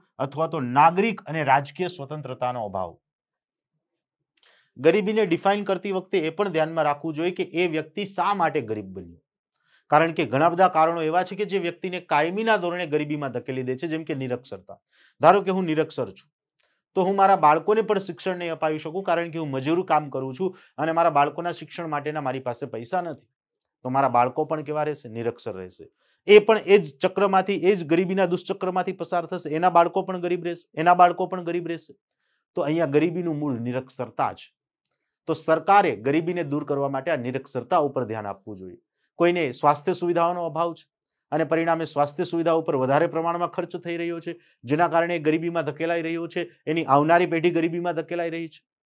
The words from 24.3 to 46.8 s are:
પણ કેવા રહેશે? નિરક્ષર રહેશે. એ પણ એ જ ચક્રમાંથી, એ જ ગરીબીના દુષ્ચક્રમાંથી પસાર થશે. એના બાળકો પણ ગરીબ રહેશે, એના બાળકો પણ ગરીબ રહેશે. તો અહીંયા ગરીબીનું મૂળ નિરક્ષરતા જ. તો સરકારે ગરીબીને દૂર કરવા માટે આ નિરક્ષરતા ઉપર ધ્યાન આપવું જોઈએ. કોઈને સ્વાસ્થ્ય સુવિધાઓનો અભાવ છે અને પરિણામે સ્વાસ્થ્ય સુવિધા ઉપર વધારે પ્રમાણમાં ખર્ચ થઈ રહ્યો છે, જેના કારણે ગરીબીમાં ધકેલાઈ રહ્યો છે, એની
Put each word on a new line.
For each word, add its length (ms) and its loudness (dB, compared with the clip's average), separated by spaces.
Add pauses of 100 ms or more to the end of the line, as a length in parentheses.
પણ 180 -4
કેવા 200 -4
રહેશે? 260 -6
નિરક્ષર 460 -6
રહેશે. 300 -16 (420)
એ 120 10
પણ 280 6
એ 120 8
જ 180 -6
ચક્રમાંથી, 580 2
એ 220 2
જ 80 -4
ગરીબીના 420 2
દુષ્ચક્રમાંથી 640 -2
પસાર 340 -4
થશે. 240 -8
એના 200 2
બાળકો 320 4
પણ 180 -6
ગરીબ 240 -2
રહેશે, 300 -8
એના 200 4
બાળકો 320 6
પણ 180 -6
ગરીબ 220 -4
રહેશે. 280 -8 (600)
તો 80 0
અહીંયા 240 2
ગરીબીનું 520 0
મૂળ 200 -2
નિરક્ષરતા 760 -6
જ. 200 -20 (720)
તો 80 -2
સરકારે 640 4
ગરીબીને 480 -2
દૂર 200 -4
કરવા 240 -2
માટે 220 -6
આ 60 0
નિરક્ષરતા 640 -4
ઉપર 260 0
ધ્યાન 220 -6
આપવું 300 -12
જોઈએ. 220 -18 (360)
કોઈને 380 2
સ્વાસ્થ્ય 400 2
સુવિધાઓનો 540 0
અભાવ 280 -2
છે 120 -20 (460)
અને 120 0
પરિણામે 400 0
સ્વાસ્થ્ય 400 -2
સુવિધા 280 0
ઉપર 240 2
વધારે 300 2
પ્રમાણમાં 420 -2
ખર્ચ 280 -6
થઈ 200 -8
રહ્યો 240 -6
છે, 160 -10 (280)
જેના 240 2
કારણે 300 2
ગરીબીમાં 460 0
ધકેલાઈ 380 -4
રહ્યો 240 -6
છે, 240 -6 (160)
એની 180 -2